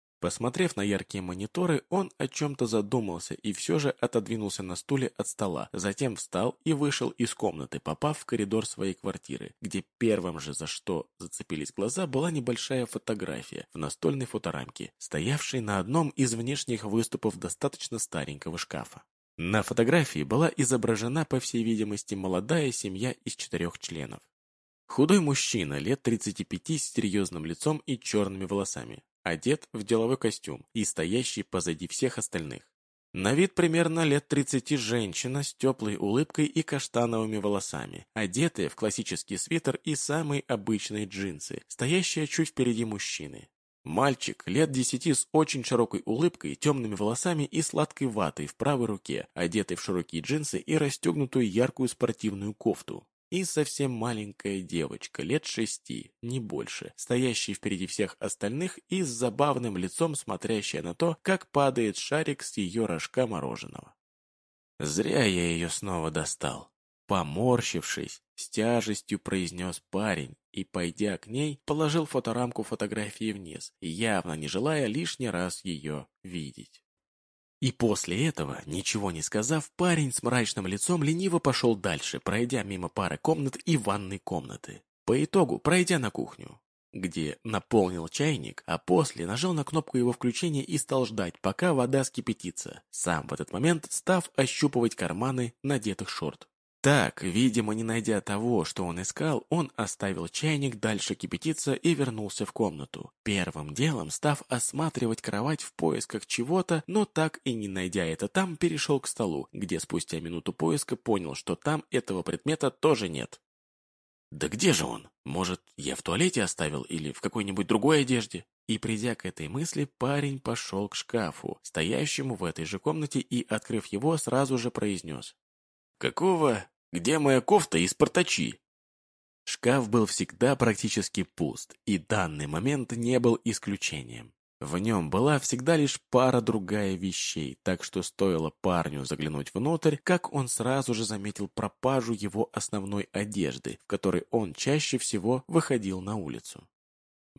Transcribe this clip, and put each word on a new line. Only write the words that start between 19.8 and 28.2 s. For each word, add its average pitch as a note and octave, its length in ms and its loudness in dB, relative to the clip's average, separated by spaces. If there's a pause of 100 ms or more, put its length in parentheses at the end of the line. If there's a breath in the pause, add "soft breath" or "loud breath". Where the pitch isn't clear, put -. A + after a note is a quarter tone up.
была B2+ 340 4
изображена, A#2+ 680 2
по C3 160 0
всей A#2 240 -2
видимости, G#2+ 500 0
молодая G#2 600 0
семья G#2 500 -4
из - 140 -6
четырех - 420 -4
членов. C#2 400 -8 (720)
Худой F3 320 6
мужчина G#2+ 560 0
лет F#2+ 240 -2
тридцати G#2+ 420 0
пяти D3+ 340 -4
с - 140 -4
серьезным F#2 540 0
лицом D3 400 -2
и C3 120 -2
черными F#2+ 460 0